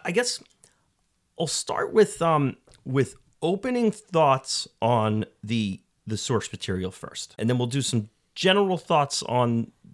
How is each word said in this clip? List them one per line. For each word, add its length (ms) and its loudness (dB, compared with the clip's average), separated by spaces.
I 60 -4
guess 300 -2
I'll 80 -2
start 460 -4
with, 280 4
um, 360 2
with 300 0
opening 500 0
thoughts 760 0
on 440 2
the, 380 -2
the 100 -4
source 360 -2
material 360 -6
first, 480 -14
and 120 -2
then 80 2
we'll 100 -2
do 140 -2
some 280 -2
general 440 2
thoughts 460 -2
on 480 0